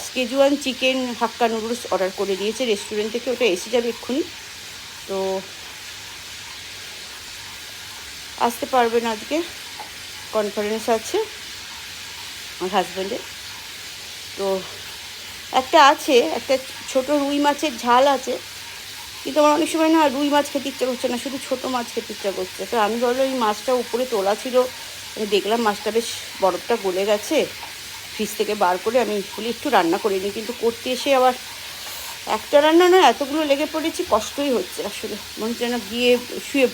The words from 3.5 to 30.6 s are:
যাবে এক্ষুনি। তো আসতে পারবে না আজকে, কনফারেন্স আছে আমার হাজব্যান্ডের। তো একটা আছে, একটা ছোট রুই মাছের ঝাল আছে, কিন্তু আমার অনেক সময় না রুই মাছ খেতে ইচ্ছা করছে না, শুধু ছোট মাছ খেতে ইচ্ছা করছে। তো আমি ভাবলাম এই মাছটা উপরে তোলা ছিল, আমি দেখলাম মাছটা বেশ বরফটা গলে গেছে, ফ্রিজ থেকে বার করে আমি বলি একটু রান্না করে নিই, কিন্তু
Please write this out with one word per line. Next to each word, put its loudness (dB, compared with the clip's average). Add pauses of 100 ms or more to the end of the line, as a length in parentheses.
যাবে 2
এক্ষুনি। -2 (840)
তো -2 (3000)
আসতে 0
পারবে 4
না 0
আজকে, -2 (880)
কনফারেন্স 0
আছে 2 (1400)
আমার -2
হাজব্যান্ডের। -2 (1200)
তো 0 (920)
একটা 8
আছে, 6
একটা 2 (340)
ছোট 2
রুই 2
মাছের 2 (100)
ঝাল 6
আছে, 0 (840)
কিন্তু 2
আমার 8
অনেক 4
সময় 4
না 6
রুই 2
মাছ 4
খেতে -2
ইচ্ছা -2
করছে 0
না, -2
শুধু -6 (100)
ছোট -2
মাছ -2
খেতে -6
ইচ্ছা -4
করছে। -6
তো 0
আমি 4
ভাবলাম 2
এই -2
মাছটা 0
উপরে 0
তোলা 2
ছিল, -2 (600)
আমি -2
দেখলাম 2
মাছটা 0
বেশ 2 (360)
বরফটা 2
গলে 0
গেছে, 2 (680)
ফ্রিজ -2 (100)
থেকে 0
বার 4
করে 4
আমি 0 (160)
বলি -4
একটু -4
রান্না 6
করে 2
নিই, -2
কিন্তু -6